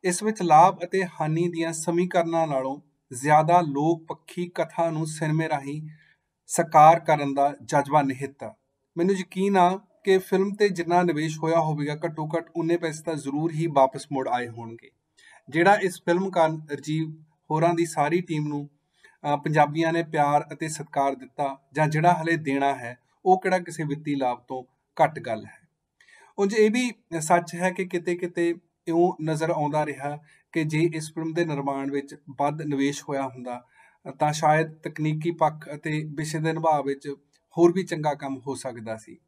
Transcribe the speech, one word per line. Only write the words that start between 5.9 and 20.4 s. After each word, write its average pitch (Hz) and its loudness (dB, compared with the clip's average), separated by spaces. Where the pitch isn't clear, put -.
ਸਾਕਾਰ 160 6
ਕਰਨ 147 0
ਦਾ 143 2
ਜਜ਼ਬਾ 143 2
ਨਿਹਿਤ 135 -6
ਆ। 107 -12
ਮੈਨੂੰ 190 2
ਯਕੀਨ 190 -2
ਆ 185 4
ਕਿ 190 6
ਫਿਲਮ 196 0
ਤੇ 208 2
ਜਿੰਨਾ 175 2
ਨਿਵੇਸ਼ 156 -2
ਹੋਇਆ 160 2
ਹੋਵੇਗਾ, 151 -2
ਘੱਟੋ 156 -6
ਘੱਟ 165 -6
ਉਨੇ 170 0
ਪੈਸੇ 160 -6
ਤਾਂ 160 -4
ਜ਼ਰੂਰ 147 -4
ਹੀ 156 -2
ਵਾਪਸ 135 2
ਮੁੜ 127 -2
ਆਏ 123 -2
ਹੋਣਗੇ। 113 -16
ਜਿਹੜਾ 170 6
ਇਸ 196 -2
ਫਿਲਮ 185 0
ਕਾਰਨ 160 2
ਰਾਜੀਵ 156 -4
ਹੋਰਾਂ 165 2
ਦੀ 165 0
ਸਾਰੀ 160 0
ਟੀਮ 151 -4
ਨੂੰ, 147 -6
ਅਹ, 147 -4
ਪੰਜਾਬੀਆਂ 156 2
ਨੇ 170 0
ਪਿਆਰ 147 2